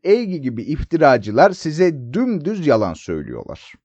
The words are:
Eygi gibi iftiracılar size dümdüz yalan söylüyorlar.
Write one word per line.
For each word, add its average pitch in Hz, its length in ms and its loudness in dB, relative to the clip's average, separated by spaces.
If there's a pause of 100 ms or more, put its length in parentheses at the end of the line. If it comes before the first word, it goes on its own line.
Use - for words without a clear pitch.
Eygi 190 380 0
gibi 120 220 -6
iftiracılar 139 880 2
size 156 640 -2
dümdüz 196 540 -2
yalan 107 260 2
söylüyorlar. 69 800 -10 (120)